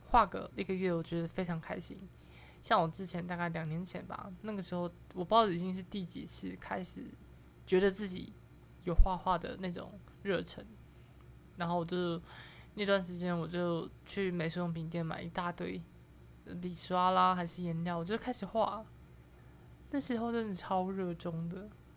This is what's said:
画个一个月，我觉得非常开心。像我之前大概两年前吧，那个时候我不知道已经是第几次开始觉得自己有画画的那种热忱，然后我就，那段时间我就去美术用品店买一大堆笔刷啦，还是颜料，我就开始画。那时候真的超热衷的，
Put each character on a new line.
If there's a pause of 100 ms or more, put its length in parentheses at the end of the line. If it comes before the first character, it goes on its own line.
(120)
画
个
一
个
月，
我
觉
得
非
常
开
心。 (640)
像
我
之
前
大
概
两
年
前
吧， (120)
那
个
时
候 (320)
我
不
知
道
已
经
是
第
几
次 (100)
开
始 (600)
觉
得
自
己 (500)
有
画
画
的
那
种 (260)
热
忱， (920)
然
后
我
就， (540)
那
段
时
间
我
就 (160)
去
美
术
用
品
店
买
一
大
堆 (800)
笔
刷
啦，
还
是
颜
料，
我
就
开
始
画。 (1080)
那
时
候
真
的
超
热
衷
的， (280)